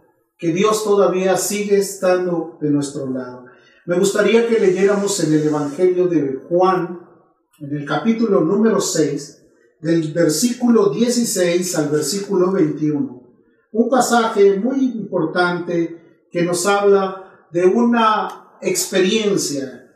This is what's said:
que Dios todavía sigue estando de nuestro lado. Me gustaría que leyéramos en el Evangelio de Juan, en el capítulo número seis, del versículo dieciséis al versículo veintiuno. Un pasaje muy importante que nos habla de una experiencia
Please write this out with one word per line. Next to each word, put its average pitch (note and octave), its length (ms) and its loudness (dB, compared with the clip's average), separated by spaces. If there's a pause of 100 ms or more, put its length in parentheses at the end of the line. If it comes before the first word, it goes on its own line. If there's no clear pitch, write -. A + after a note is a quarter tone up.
(380)
que E3 140 -2
Dios G#3+ 320 0
todavía F#3+ 540 2
sigue G3+ 400 0
estando F3+ 840 -2
de D3 120 -2
nuestro C#3+ 400 -2
lado. B2+ 340 -10 (400)
Me F3 140 -2
gustaría G#3 480 2
que A3 120 2
leyéramos G3 640 2
en D#3 100 0
el D3+ 140 2
Evangelio F3+ 600 0
de C#3 420 -2
Juan, F3 500 0 (600)
en D3 180 -10
el C#3+ 80 -8
capítulo G3 560 0
número G#3 400 2
seis, - 640 -4 (340)
del D#3 320 0
versículo A3 800 2
dieciséis F#3+ 880 0
al C#3+ 120 -2
versículo F#3 640 -2
veintiuno. D3+ 680 -2 (500)
Un A#3 180 2
pasaje A3+ 680 2
muy C4 260 -2
importante F3 1500 -4
que E3+ 120 -2
nos F3 220 -2
habla G3+ 840 0
de F3 160 2
una A3+ 920 0
experiencia F3+ 1200 -2 (140)